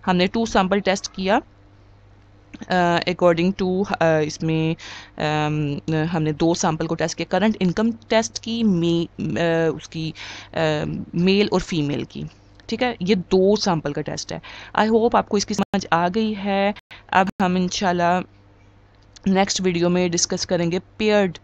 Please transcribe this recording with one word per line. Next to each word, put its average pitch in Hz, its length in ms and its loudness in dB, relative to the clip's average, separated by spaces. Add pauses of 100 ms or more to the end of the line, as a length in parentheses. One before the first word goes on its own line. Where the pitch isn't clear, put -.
हमने 180 200 4
टू 226 200 -2
sample 202 340 2
test 196 340 -2
किया, 190 280 0 (1300)
अ, 175 300 2
according 175 640 2
to, 185 300 -2
अ, 160 280 2
इसमें, 160 560 -2 (420)
अम, 151 760 -2
हमने 156 380 0
दो 165 220 2
sample 165 320 -2
को 170 80 -2
टेस्ट 165 220 -4
किया, - 220 -2
current 214 240 2
income 214 300 2
test 226 460 -2
की, 226 240 -4
मे-, 170 760 0
अ, 165 380 2
उसकी, 160 380 -10 (400)
अ, 156 300 0 (300)
मेल 190 380 2
और 180 80 2
फीमेल 143 440 -2
की। 147 220 -12 (420)
ठीक 226 140 -2
है, 247 200 -2
ये 185 120 2
दो 190 420 4
sample 160 360 -2
का 151 100 -6
test - 300 -8
है। 165 80 -10 (380)
I 214 100 2
hope 226 260 4
आपको 208 220 2
इसकी 202 180 -2
समझ 196 380 -2
आ 170 160 2
गई 220 240 -2
है। 196 420 0 (380)
अब 190 160 4 (140)
हम 180 140 2
इंशाल्लाह 180 640 0 (1040)
next 196 340 2
video 175 280 2
में 180 220 2
discuss 175 340 -2
करेंगे 175 360 -2 (180)
peered 208 460 2